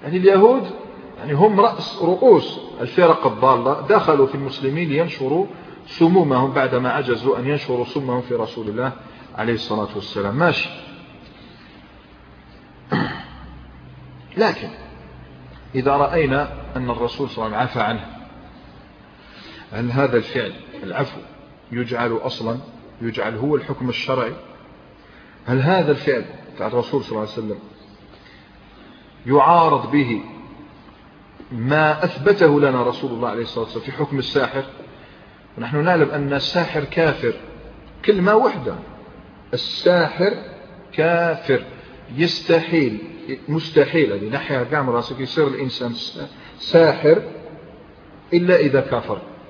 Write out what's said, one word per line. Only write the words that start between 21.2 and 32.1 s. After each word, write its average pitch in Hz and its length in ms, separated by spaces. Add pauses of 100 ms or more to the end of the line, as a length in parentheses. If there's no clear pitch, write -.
يجعل 117 460
أصلا، 117 400 (440)
يجعل 113 340
هو 143 200
الحكم 127 340
الشرعي؟ 123 440 (1120)
هل 127 160
هذا 160 300
الفعل 131 340 (300)
بتاع 101 120
الرسول 120 360
صلى - 80
الله 107 100
عليه 107 100
وسلم 107 280 (1700)
يعارض 143 680
به 123 300 (1300)
ما 151 520
أثبته 170 560